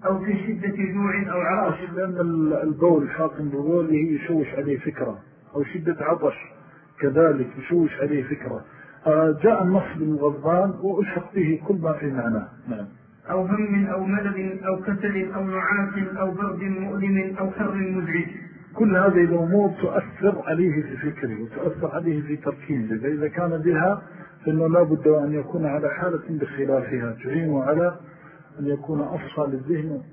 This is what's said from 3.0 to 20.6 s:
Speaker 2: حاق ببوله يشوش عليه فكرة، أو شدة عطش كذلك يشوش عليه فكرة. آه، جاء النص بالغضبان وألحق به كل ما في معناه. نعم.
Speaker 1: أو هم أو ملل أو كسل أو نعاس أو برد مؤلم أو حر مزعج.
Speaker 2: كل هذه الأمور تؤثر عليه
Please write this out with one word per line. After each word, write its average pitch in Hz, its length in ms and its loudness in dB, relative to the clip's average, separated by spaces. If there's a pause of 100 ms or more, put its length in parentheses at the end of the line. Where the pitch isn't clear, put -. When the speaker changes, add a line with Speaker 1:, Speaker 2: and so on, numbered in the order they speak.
Speaker 2:
حاق 151 300 -4
ببوله 156 540 0
يشوش 151 600 0
عليه 139 240 -2
فكرة، 123 400 -6 (360)
أو 143 100 0
شدة 165 360 -2
عطش 151 340 2 (640)
كذلك 139 480 4 (100)
يشوش 165 420 2
عليه 143 240 0
فكرة. 117 400 -6 (420)
آه، 156 360 4
جاء 208 200 6
النص 185 360 2
بالغضبان 156 840 2
وألحق 185 520 -2
به 160 340 2
كل 196 140 4
ما 156 100 0
في 147 200 -4
معناه. 113 360 -2 (200)
نعم. 104 180 -8 (440)
Speaker 1:
أو 185 160 0
هم 202 400 2
أو 185 180 -2
ملل 190 600 -2
أو 190 120 0
كسل 196 560 -2
أو 190 120 -4
نعاس 190 760 -2
أو 190 120 0
برد 185 320 -4
مؤلم 190 800 -2
أو 190 100 -2
حر 196 240 -2
مزعج. 180 520 -2 (480)
Speaker 2:
كل 208 220 4
هذه 185 280 6
الأمور 175 460 4 (100)
تؤثر 185 680 0
عليه 160 360 2